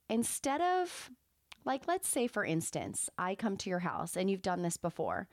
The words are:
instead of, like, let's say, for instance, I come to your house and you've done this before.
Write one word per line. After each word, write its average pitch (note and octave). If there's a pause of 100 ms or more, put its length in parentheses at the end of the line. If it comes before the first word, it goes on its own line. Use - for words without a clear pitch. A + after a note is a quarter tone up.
instead C4+
of, F4+ (560)
like, C4
let's F#4
say, A#3+
for G#3
instance, -
I F#3
come G3+
to -
your F3+
house -
and F#3
you've F#3+
done F3+
this E3+
before. D#3+